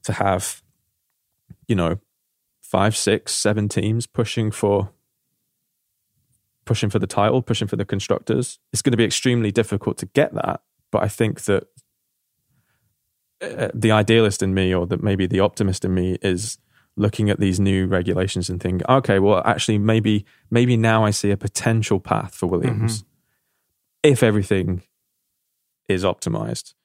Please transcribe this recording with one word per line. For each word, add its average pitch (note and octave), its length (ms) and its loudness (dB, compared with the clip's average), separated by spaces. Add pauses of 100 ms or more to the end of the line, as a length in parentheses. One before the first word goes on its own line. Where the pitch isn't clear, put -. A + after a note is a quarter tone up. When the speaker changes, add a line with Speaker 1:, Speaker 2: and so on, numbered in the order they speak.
Speaker 1:
to - 100 -4
have, F#2+ 500 -2 (1040)
you A2+ 80 2
know, F2 240 0 (600)
five, G#2 340 2
six, - 380 -2
seven G#2 360 0
teams G#2+ 380 -2
pushing A2 420 -2
for, G2+ 420 0 (1700)
pushing A2 240 0
for G#2 100 0
the G2 80 -2
title, G#2+ 340 2
pushing A2 260 -4
for - 80 -4
the F#2+ 100 -4
constructors. - 760 -4 (140)
It's - 80 -4
gonna A#2+ 160 2
be A#2 60 4
extremely A#2 480 0
difficult G#2 480 -2
to - 80 -8
get - 260 0
that, - 280 -4 (280)
but G#2 140 0
I G#2 60 0
think - 320 -2
that, - 260 -2 (1700)
uh, - 320 -6
the A2+ 180 2
idealist A2 520 4
in F#2+ 100 -2
me, F#2 200 0
or F2 140 0
that F2+ 160 -4
maybe G2 240 0
the F#2+ 120 0
optimist G2 460 0
in F#2 80 0
me, F#2 280 -2
is F#2+ 360 -4 (380)
looking G#2 340 0
at G2 100 0
these F#2+ 200 2
new F#2+ 280 2
regulations F2+ 600 -2
and F#2 120 -6
think, F2+ 260 -2
"Okay, B2+ 300 4
well, G2 280 4
actually, A2 320 0
maybe, G#2+ 480 2 (240)
maybe A#2+ 280 2
now A2+ 280 2
I G#2 60 2
see G2+ 200 0
a G2 60 0
potential A2 600 -2
path - 360 -4
for F#2 120 -4
Williams A2 560 -2
Speaker 2:
Mm-hmm. - 60 -20 (1000)
Speaker 1:
if B2+ 120 4
everything F#2+ 600 0 (1040)
is F#2 160 0
optimized." F2+ 680 -4 (120)